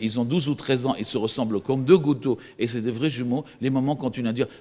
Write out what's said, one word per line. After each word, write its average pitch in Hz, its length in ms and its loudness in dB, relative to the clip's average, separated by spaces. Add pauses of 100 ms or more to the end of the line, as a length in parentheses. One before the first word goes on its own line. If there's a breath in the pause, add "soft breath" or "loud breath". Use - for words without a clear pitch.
ils 110 180 0
ont 120 60 0
douze 143 220 2
ou 143 60 0
treize 127 300 0
ans, 131 100 0
ils 101 120 -4
se - 100 -6
ressemblent 110 460 0
comme 131 240 0
deux 175 100 10
gouttes 143 240 2
d'eau, 127 180 0 (200 loud breath)
et 120 80 2
c'est 117 160 -4
des 120 80 -2
vrais 120 180 -2
jumeaux, 127 380 -2 (160 loud breath)
les 135 80 0
mamans 135 260 0
continuent 123 320 -4
à 113 60 -2
dire « 117 120 0 (140 loud breath)